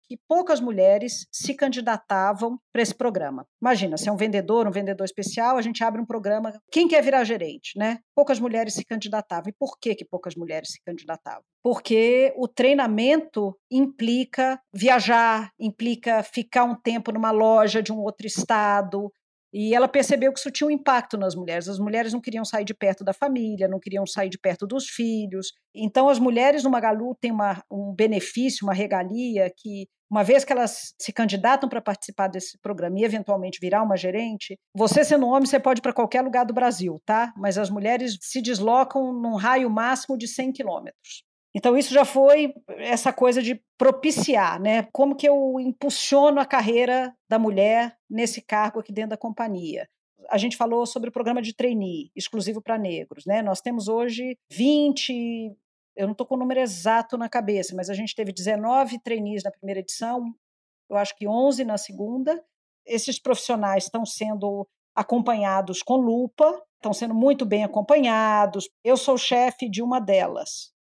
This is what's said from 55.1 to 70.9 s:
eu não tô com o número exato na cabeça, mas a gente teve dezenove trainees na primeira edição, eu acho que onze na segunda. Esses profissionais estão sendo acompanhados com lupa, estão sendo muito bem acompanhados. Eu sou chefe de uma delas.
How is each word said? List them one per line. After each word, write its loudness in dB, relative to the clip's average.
eu -2
não -4
tô -6
com -2
o -2
número 0
exato 0
na -6
cabeça, -2
mas -8
a -6
gente -8
teve -6
dezenove 0
trainees -6
na -6
primeira -8
edição, -6
eu -4
acho -2
que -6
onze 2
na -4
segunda. -6
Esses -6
profissionais 0
estão -6
sendo -6
acompanhados 0
com 2
lupa, 2
estão -4
sendo -4
muito 4
bem 0
acompanhados. 2
Eu 4
sou 2
chefe 0
de -6
uma 0
delas. -2